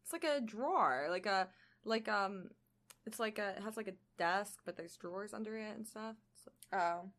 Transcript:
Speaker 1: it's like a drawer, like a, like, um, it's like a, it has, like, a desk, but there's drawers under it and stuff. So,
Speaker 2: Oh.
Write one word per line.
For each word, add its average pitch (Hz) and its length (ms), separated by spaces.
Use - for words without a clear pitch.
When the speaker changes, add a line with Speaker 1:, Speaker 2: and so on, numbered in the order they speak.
Speaker 1:
it's - 120
like 339 100
a 294 180
drawer, 214 720
like 185 160
a, 190 200
like, 220 240
um, 196 420
it's 220 140
like 214 180
a, 208 200
it 208 40
has, 220 160
like, 208 100
a 185 60
desk, 185 480
but 180 120
there's 170 180
drawers 196 360
under 214 260
it 214 180
and 220 100
stuff. 220 300
So, - 80
Speaker 2:
Oh. 175 440